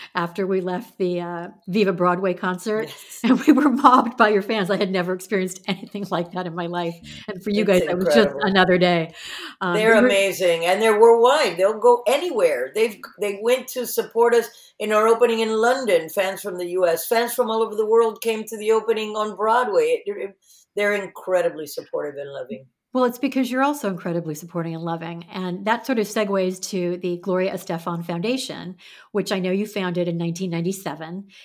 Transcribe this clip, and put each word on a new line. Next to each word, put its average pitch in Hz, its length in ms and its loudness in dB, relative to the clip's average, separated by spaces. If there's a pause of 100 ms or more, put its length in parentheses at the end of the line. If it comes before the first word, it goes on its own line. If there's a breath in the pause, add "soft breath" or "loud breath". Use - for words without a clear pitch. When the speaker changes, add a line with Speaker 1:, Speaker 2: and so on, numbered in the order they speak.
(140 loud breath)
Speaker 1:
after 175 320 -4
we 190 160 0
left 185 340 -6
the, 180 240 -2
uh, 175 280 -10 (180)
Viva 196 260 2
Broadway 180 420 2
concert 214 520 -4
Speaker 2:
Yes. - 380 -18
Speaker 1:
and 233 200 4
we 302 80 6
were 277 160 6
mobbed 254 480 4
by 214 140 6
your 208 100 4
fans. 202 300 -2
I 196 60 2
had 190 140 0
never 185 220 0
experienced 185 540 -4
anything 202 440 -8
like 175 220 -4
that 180 140 -6
in 165 80 -10
my 170 120 -6
life. 170 280 -4
Speaker 3:
Mm. - 340 -18
Speaker 1:
And 185 160 -12
for 214 60 -4
you 208 120 2
Speaker 2:
It's 196 60 2
Speaker 1:
guys, 180 180 4
that 175 100 -2
was 190 100 0
just - 120 4
Speaker 2:
incredible. - 260 2
Speaker 1:
another 185 340 4
day. 170 340 2 (480 loud breath)
Um, 180 140 -2
Speaker 2:
They're 220 220 4
Speaker 1:
we 214 40 6
were 247 60 4
Speaker 2:
amazing. 185 580 2
And 190 160 2
they're 220 180 4
worldwide. 233 600 6
They'll 214 200 2
go 240 280 4
anywhere. 208 680 0
They've, 214 220 0 (240)
they 202 220 -4
went 247 260 0
to 247 180 -6
support 233 480 2
us 226 140 2 (300 loud breath)
in 214 140 -4
our 214 160 4
opening 226 320 4
in 220 100 0
London, 220 580 2
fans 190 320 -2
from 185 180 -8
the 175 120 -6
U 180 160 2
S, 170 200 0
fans 233 280 0
from 233 160 0
all 226 100 0
over 214 140 -2
the 214 120 0
world 226 360 2
came 220 220 -4
to 220 120 -12
the 214 140 -2
opening 220 400 0
on 214 260 -4
Broadway. 208 680 2
It, 202 100 -6
it, 196 220 -12 (360 soft breath)
they're 208 200 0
incredibly 175 720 -2
supportive 147 520 -8
and 143 140 -12
loving. - 340 -12 (280)
Speaker 1:
Well, 254 100 2
it's 247 140 -2
because 262 320 -2
you're 254 120 0
also 285 280 -2
incredibly 170 440 -6
supporting 165 400 -8
and 165 80 -10
loving. 170 480 -8
And 185 360 -8
that 233 180 -2
sort 247 140 -2
of 208 80 0
segues 190 520 -2 (120)
to 180 260 -2
the 175 220 -4
Gloria 185 340 -2
Estefan 170 500 -6
Foundation, 180 760 -6 (360 loud breath)
which 196 180 -2
I 190 100 0
know 180 100 -2
you 196 160 0
founded 180 420 -2
in 170 80 -4
nineteen 170 340 -4
ninety-seven. 170 800 -6 (160 loud breath)